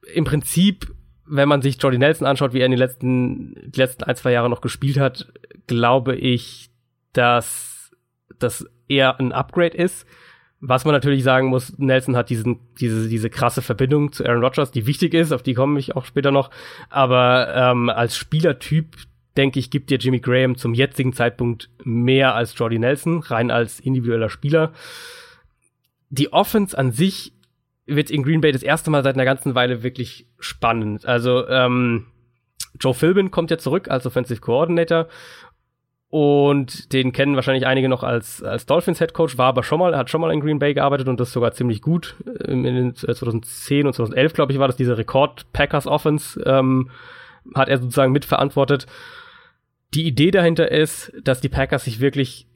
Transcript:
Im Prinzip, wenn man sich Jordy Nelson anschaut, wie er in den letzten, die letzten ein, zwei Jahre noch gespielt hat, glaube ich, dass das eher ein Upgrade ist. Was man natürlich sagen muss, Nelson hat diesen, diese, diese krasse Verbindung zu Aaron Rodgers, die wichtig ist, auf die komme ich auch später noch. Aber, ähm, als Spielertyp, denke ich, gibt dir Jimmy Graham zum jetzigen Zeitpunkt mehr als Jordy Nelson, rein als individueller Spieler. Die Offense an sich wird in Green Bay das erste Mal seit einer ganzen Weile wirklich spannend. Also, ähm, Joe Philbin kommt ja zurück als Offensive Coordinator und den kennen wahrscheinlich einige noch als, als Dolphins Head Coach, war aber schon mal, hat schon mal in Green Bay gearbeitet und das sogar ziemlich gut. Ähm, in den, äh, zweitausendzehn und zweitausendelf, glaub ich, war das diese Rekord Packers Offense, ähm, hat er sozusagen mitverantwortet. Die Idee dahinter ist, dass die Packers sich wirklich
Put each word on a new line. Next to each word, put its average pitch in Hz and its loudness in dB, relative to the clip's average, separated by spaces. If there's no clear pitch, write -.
Im 165 0
Prinzip, 165 0
wenn 143 2
man 143 2
sich 135 -2
Jordy 131 2
Nelson 147 2
anschaut, 135 0
wie 127 0
er 127 2
in 127 2
den 123 2
letzten, 127 -2
die 131 -8
letzten 131 0
ein, 127 -2
zwei - -2
Jahre 120 2
noch 120 -4
gespielt 135 -2
hat, 135 -2
glaube 120 2
ich, - -4
dass - -2
das - -6
eher 135 2
ein 127 -2
Upgrade 165 -2
ist. 185 -2
Was 127 0
man 151 2
natürlich 139 2
sagen 131 4
muss, 127 -2
Nelson 131 2
hat 120 -2
diesen, 117 -2
diese, 113 0
diese 113 -2
krasse - -2
Verbindung 139 0
zu - -6
Aaron 120 2
Rodgers, 135 0
die 113 -4
wichtig 151 0
ist, 165 2
auf 131 -2
die 131 -2
komme 139 0
ich - -8
auch 131 -6
später 143 -2
noch. 139 2
Aber, 127 4
ähm, 123 2
als 117 -2
Spielertyp, 160 -2
denke 135 2
ich, 123 -6
gibt - -4
dir 139 2
Jimmy 123 0
Graham 127 0
zum 120 -4
jetzigen 131 0
Zeitpunkt 120 -2
mehr 127 2
als 113 -4
Jordy 113 -2
Nelson, 147 0
rein 120 -2
als 117 -2
individueller 117 -2
Spieler. 156 0
Die 135 -2
Offense 202 0
an 131 0
sich 175 -2
wird 147 -2
in 139 0
Green 160 2
Bay 156 4
das 131 -2
erste 156 -2
Mal 143 2
seit 135 2
einer 131 2
ganzen 131 0
Weile 123 0
wirklich 127 -8
spannend. 110 -2
Also, 123 0
ähm, 123 0
Joe 131 2
Philbin 190 2
kommt 165 0
ja 160 0
zurück 160 -4
als 131 -2
Offensive 123 -4
Coordinator 165 0
und 143 2
den 131 2
kennen 139 0
wahrscheinlich 131 0
einige 131 2
noch 120 -2
als, 120 -6
als - -6
Dolphins 165 0
Head 160 -2
Coach, 143 -2
war 127 4
aber 127 0
schon 156 -2
mal, 175 2
hat 123 -4
schon 160 -2
mal 160 0
in 160 0
Green 147 -2
Bay 147 0
gearbeitet 139 0
und 123 -2
das 123 -4
sogar 117 0
ziemlich 120 -2
gut. 170 -2
Ähm, 127 -2
in 127 0
den, 127 0
äh, - -12
zweitausendzehn 120 -2
und 135 0
zweitausendelf, 127 0
glaub 147 0
ich, 139 -2
war 135 2
das 127 -2
diese 123 0
Rekord - -2
Packers 143 -2
Offense, 151 -2
ähm, 131 2
hat 135 2
er 135 2
sozusagen 131 2
mitverantwortet. 139 0
Die 160 -2
Idee 147 2
dahinter 170 2
ist, - -2
dass 127 0
die 143 -2
Packers 135 -2
sich 113 -6
wirklich 139 -2